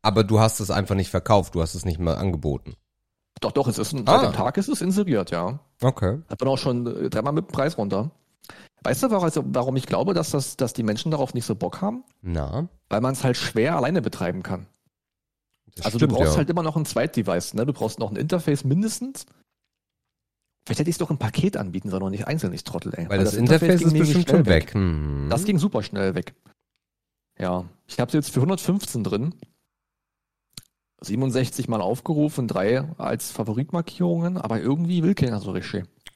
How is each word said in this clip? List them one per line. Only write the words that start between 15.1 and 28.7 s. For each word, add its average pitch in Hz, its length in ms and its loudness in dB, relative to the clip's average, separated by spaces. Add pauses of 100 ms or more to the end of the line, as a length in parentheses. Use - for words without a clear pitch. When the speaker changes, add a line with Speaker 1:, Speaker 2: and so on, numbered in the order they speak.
Speaker 1:
Das 90 120 -8
Speaker 2:
Also 110 120 -2
Speaker 1:
stimmt, 139 140 4
Speaker 2:
du 107 40 2
brauchst - 160 4
Speaker 1:
ja. - 40 4
Speaker 2:
halt 151 140 2
immer 170 120 0
noch 156 140 -2
ein 156 80 0
Zweit-Device, 98 680 -2
ne? 113 100 0
Du 143 80 0
brauchst - 260 -4
noch 110 120 -4
ein 104 60 -6
Interface 160 460 0
mindestens. 220 600 -2 (1400)
Vielleicht 143 140 -2
hätte 156 100 2
ich's 165 80 -2
doch 165 100 -2
im 151 80 0
Paket 131 400 0
anbieten 95 320 -6
sollen 95 140 -2
und 95 80 -2
nicht 98 160 -6
einzeln, 143 260 -2
ich 85 120 -10
Trottel, - 280 -8
ey. 87 120 -6
Speaker 1:
Weil - 40 -8
Speaker 2:
Weil 101 120 0
Speaker 1:
das 101 100 4
Speaker 2:
das 101 100 -2
Interface 151 220 6
Speaker 1:
Interface 180 160 6
Speaker 2:
ging 165 80 4
Speaker 1:
ist 165 80 8
Speaker 2:
nämlich 151 180 6
Speaker 1:
bestimmt 175 160 4
Speaker 2:
schnell - 120 8
Speaker 1:
schon 139 60 4
Speaker 2:
weg. 85 200 4
Speaker 1:
weg. - 80 -14
Hm. 76 560 0
Speaker 2:
Das 143 140 0
ging 202 140 2
super 139 240 0
schnell 95 320 -2
weg. 90 200 -6 (1040)
Ja. 90 260 -2 (220)
Ich - 120 -6
hab's 170 140 0
jetzt 151 160 2
für 127 140 2
hundertfünfzehn 175 600 0